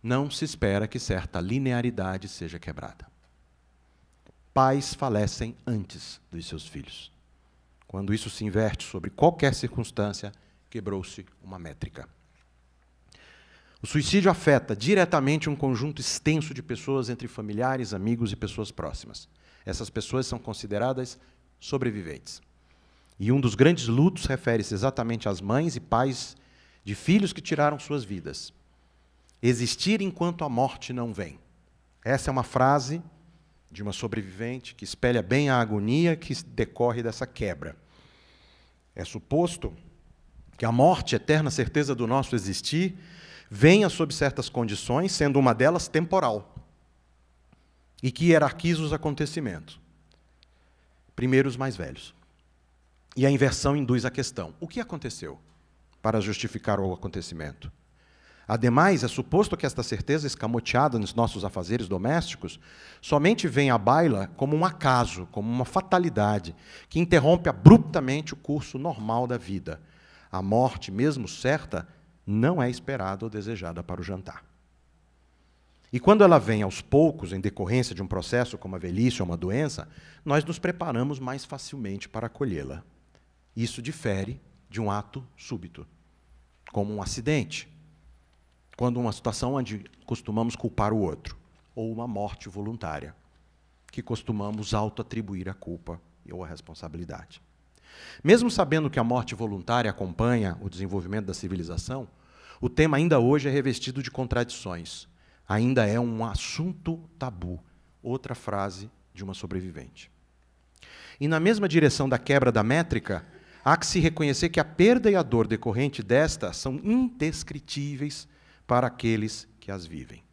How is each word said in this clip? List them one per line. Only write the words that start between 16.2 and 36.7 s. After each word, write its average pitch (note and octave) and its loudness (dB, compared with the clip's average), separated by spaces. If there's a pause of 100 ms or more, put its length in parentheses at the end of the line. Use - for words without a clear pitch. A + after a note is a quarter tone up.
de B2 -10
pessoas B2+ -4
entre B2 -8
familiares, A2 -4
amigos G#2+ -2
e - -6
pessoas G#2 -8
próximas. - -12 (360)
Essas F#2+ -6
pessoas B2+ -4
são B2 -6
consideradas A#2+ -4 (460)
sobreviventes. G#2 -6 (760)
E G2+ 0
um C#3 6
dos A#2 2
grandes C3 6
lutos D3+ 4
refere-se A#2 0
exatamente A#2 -2
às F#2 -2
mães B2+ 0
e - -6
pais B2 0 (480)
de G2+ -6
filhos F#3+ 2
que - -12
tiraram D3 0
suas C#3+ -6
vidas. F2+ -10 (880)
Existir B2 2
enquanto E3+ -2
a C#3+ -4
morte B2+ -2
não A#2 -6
vem. E2+ -10 (640)
Essa C3 0
é C3+ -2
uma B2+ 0
frase C#3 2 (720)
de G#2 -14
uma G#2 -6
sobrevivente A2 -8
que - -16
espelha A#2 2
bem C3+ 2
a B2+ 4
agonia A#2+ 2
que C3+ -8
decorre A#2+ -2